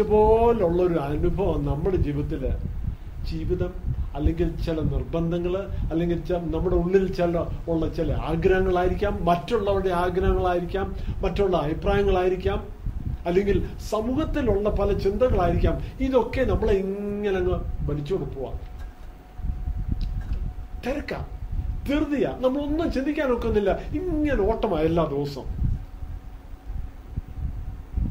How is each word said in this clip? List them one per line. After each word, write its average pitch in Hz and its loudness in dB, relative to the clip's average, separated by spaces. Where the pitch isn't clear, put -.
പോലുള്ളൊരു 214 6
അനുഭവം 160 2
നമ്മുടെ 170 0
ജീവിതത്തില്, 143 -2
ജീവിതം 180 -2
അല്ലെങ്കിൽ 165 2
ചില 165 0
നിർബന്ധങ്ങള്, 170 -2
അല്ലെങ്കിൽ 170 0
ച-, 175 0
നമ്മുടെ 175 2
ഉള്ളിൽ 190 4
ചില 170 2
ഉള്ള 165 0
ചില 156 0
ആഗ്രഹങ്ങളായിരിക്കാം, 180 2
മറ്റുള്ളവരുടെ 190 2
ആഗ്രഹങ്ങളായിരിക്കാം, 185 2
മറ്റുള്ള 185 2
അഭിപ്രായങ്ങളായിരിക്കാം, 185 2
അല്ലെങ്കിൽ 196 2
സമൂഹത്തിലുള്ള 233 0
പല 202 2
ചിന്തകളായിരിക്കാം. 170 4
ഇതൊക്കെ 262 2
നമ്മളെ 202 4
ഇങ്ങനെ 202 -2
അങ്ങ് 180 2
വലിച്ചുകൊണ്ട് 147 -2
പോവാം. 123 -8
തിരക്കാ, 247 -4
ധൃതിയാ, 285 0
നമ്മളൊന്നും 294 0
ചിന്തിക്കാൻ 285 0
ഒക്കുന്നില്ല. 214 2
ഇങ്ങനെ 302 0
ഓട്ടമാ 208 0
എല്ലാ 165 2
ദിവസവും. 139 -4